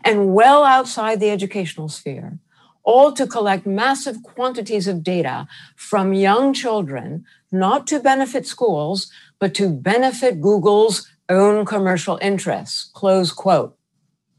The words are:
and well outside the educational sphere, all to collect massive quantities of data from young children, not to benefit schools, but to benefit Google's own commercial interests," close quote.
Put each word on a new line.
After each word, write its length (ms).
and 300
well 300
outside 560
the 100
educational 580
sphere, 500
all 300
to 140
collect 400
massive 560
quantities 640
of 160
data 460
from 380
young 400
children, 720
not 360
to 120
benefit 480
schools, 640
but 160
to 160
benefit 720
Google's 680
own 340
commercial 560
interests," 720
close 400
quote. 400